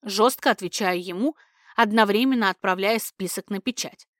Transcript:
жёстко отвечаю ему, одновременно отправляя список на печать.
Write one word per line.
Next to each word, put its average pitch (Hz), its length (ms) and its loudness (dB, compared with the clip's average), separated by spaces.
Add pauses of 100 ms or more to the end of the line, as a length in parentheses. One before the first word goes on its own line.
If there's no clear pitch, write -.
жёстко 226 480 0
отвечаю 180 520 -2
ему, 190 340 -4 (400)
одновременно 220 760 4
отправляя 190 480 0
список - 520 -8
на 196 100 -6
печать. - 460 -8 (140)